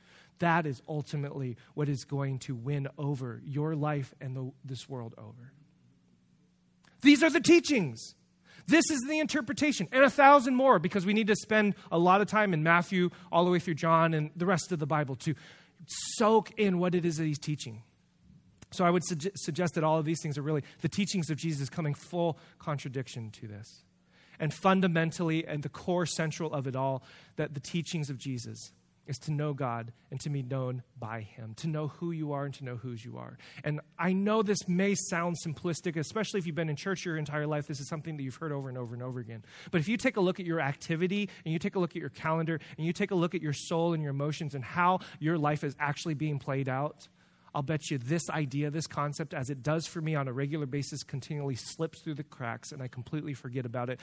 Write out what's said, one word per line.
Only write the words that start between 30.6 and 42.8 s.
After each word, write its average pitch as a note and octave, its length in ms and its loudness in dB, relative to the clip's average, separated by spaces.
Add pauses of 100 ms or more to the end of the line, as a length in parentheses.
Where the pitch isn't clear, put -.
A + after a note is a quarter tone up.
by A2+ 220 -8
him, A2 360 -14
to D#3+ 120 -6
know D3+ 200 -2
who E3+ 220 -6
you D#3 220 -4
are C#3+ 140 -4
and C3+ 80 -10
to C#3 100 -12
know B2 120 -8
whose A#2+ 280 -10
you A#2+ 140 -12
are. B2 180 -12 (260)
And D3+ 200 -4 (160)
I F3+ 160 2
know G#3+ 280 2
this G3+ 240 0
may F#3+ 280 4
sound F3 420 0 (100)
simplistic, E3 500 -4
especially G3+ 420 -2
if E3 80 -2
you've D#3 100 -4
been D#3+ 140 0
in C#3+ 60 -2
church F#3+ 280 -4
your D#3+ 140 -2
entire D3 280 -2
life. D3+ 200 -2
This C#3 140 -8
is C3 80 -10
something D#3+ 280 -8
that C#3+ 60 -8
you've C3 140 -6
heard D#3+ 140 -6
over C#3 200 -6
and B2+ 80 -8
over A#2+ 160 -8
and A#2+ 80 -8
over B2+ 180 -6
again. A2+ 240 -12 (260)
But E3 120 4
if C#3+ 60 0
you A3+ 100 2
take B3+ 180 2
a G3+ 60 4
look F3+ 180 2
at F3 60 -6
your E3 120 0
activity E3+ 720 0 (160)
and D#3+ 80 -2
you E3 60 0
take - 180 -2
a - 20 2
look F3 120 2
at E3 100 -8
your D3 80 -6
calendar D#3+ 500 0 (200)
and D#3 80 -2